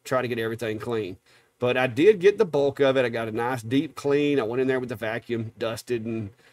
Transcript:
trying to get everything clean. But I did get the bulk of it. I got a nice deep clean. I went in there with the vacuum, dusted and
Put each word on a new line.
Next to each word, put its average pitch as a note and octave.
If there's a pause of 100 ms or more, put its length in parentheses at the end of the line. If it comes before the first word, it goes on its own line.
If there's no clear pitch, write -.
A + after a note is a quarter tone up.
trying B2+
to B2
get A#2
everything A2+
clean. A2 (420)
But B2
I B2+
did E3
get G3+
the A3
bulk C#3+
of C3+
it. B2+
I A#2+
got A#2
a G#2+
nice A#2
deep C#3
clean. C#3+
I B2
went A#2+
in C3
there C3
with B2
the A#2+
vacuum, A2+
dusted A2+
and A2+ (220)